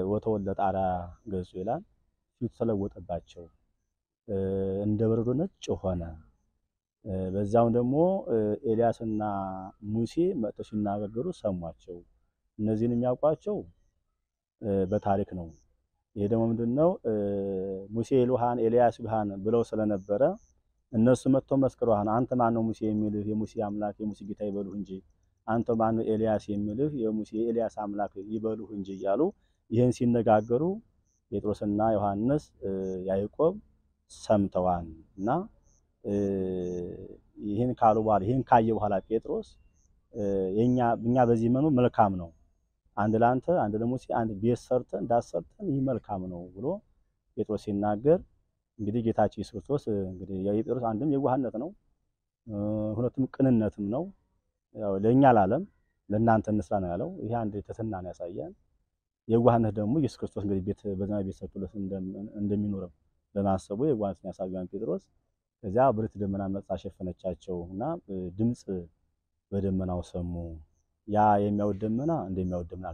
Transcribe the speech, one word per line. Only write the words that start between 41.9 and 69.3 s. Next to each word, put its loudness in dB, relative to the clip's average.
ነው፣ -8
አንድ 2
ለአንተ፣ 4
አንድ 0
ለሙሴ፣ -4
አንድ 0
ቤት 0
ሰርተን፣ -4
ዳስ 2
ሰርተን -8
ይህ -2
መልካም -4
ነው» -10
ብሎ -10
ጴጥሮስ -2
ሲናገር፣ 2
እንግዲህ -2
ጌታችን 2
ኢየሱስ -8
ክርስቶስ፣ -4
እንግዲህ -8
የጴጥሮስ 0
አንድም -2
የዋህነት 0
ነው፣ -8
እ፣ -8
ሁለቱም -2
ቅንነትም 2
ነው። -2
ያው -2
«ለእኛ 6
አላለም፣ 6
ለእናንተ 4
እንስራ» -2
ነው -4
ያለው። -4
ይሄ -8
አንድ -4
ትሕትናን -8
ያሳያል። -10
የዋህነት 4
ደግሞ -2
ኢየሱስ 0
ክርስቶስ -6
እንግዲህ -2
ቤት፣ -4
በዘመናዊ -2
ቤት -8
ሰርቶለት -10
እንደም-፣ -6
እንደሚኖርም -4
በማሰቡ -2
የዋህነትን -2
ያሳያል -6
ጴጥሮስ። -6
ከዚያ 2
ብርት -2
ደመና -2
መጣ -6
ሸፈነቻቸው -8
እና፣ -10
እ፣ -10
ድምፅ -2